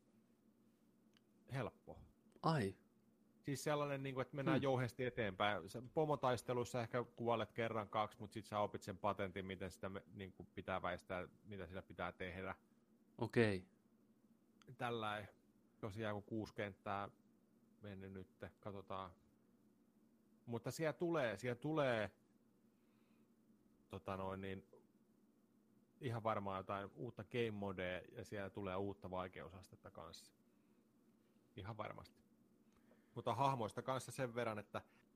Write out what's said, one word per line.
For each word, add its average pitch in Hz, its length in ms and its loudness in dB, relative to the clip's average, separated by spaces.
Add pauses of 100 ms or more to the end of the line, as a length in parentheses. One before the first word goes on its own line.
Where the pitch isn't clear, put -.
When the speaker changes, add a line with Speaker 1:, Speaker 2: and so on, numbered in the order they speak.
(1500)
Speaker 1:
helppo. 110 460 -4 (440)
Speaker 2:
Ai. 139 320 4 (680)
Speaker 1:
Siis 139 240 -4
sellainen, 143 380 2
niinku, 135 180 -2
että 131 160 -4
mennään 135 220 4
Speaker 2:
Hmm. 127 40 0
Speaker 1:
jouheesti 127 420 2
eteenpäin. 104 680 2
Se 123 120 -8 (120)
pomotaistelussa 127 880 4
ehkä 120 220 0 (120)
kuolet 117 360 2
kerran, 110 360 0
kaksi, 107 320 2
mut 104 120 -10
sit 104 140 -6
sä 107 120 0
opit 104 240 2
sen 95 160 -6
patentin, 98 480 0
miten 95 240 -4
sitä - 180 -6
me-, 95 140 -6 (120)
niinku, 95 300 -10 (100)
pitää 92 280 -2
väistää, 90 460 -2 (160)
mitä 98 220 -8
sillä 90 160 -8
pitää 90 300 -4
tehdä. 92 420 -4 (640)
Speaker 2:
Okei. 107 460 4 (1120)
Speaker 1:
Tälläin. 107 500 0 (520)
Tosiaan 104 340 0
kun 101 80 -4
kuusi 107 320 -4
kenttää 101 540 -2 (760)
mennyt 98 300 -10
nyt. 95 160 -10 (320)
Katsotaan. 95 500 -6 (1400)
Mutta 117 200 -2
siellä 156 220 0
tulee, 151 460 2
siellä 123 220 0
tulee, 135 500 4 (1800)
tota 98 280 -4
noin 95 240 -2
niin, 95 240 -6 (1400)
ihan 117 220 -2
varmaan 104 360 0
jotain 98 360 -4
uutta 120 300 -8
game 117 260 0
modea 95 500 -2 (120)
ja 113 120 -8
siellä 98 260 -6
tulee 95 260 -2
uutta 98 340 -2
vaikeusastetta 92 800 -8
kanssa. 82 420 -14 (1200)
Ihan 107 200 -6
varmasti. - 440 -8 (920)
Mutta 120 200 2
hahmoista 123 480 2
kanssa 131 300 -2
sen 123 220 -2
verran, 113 240 2
että 104 240 -6 (340)